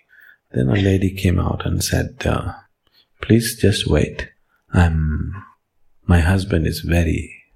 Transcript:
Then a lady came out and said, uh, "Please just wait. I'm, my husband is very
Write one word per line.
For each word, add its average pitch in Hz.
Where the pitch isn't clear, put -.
Then 65
a 82
lady 95
came 90
out 85
and 87
said, -
uh, -
"Please 117
just 101
wait. -
I'm, 80
my 87
husband 90
is 82
very 82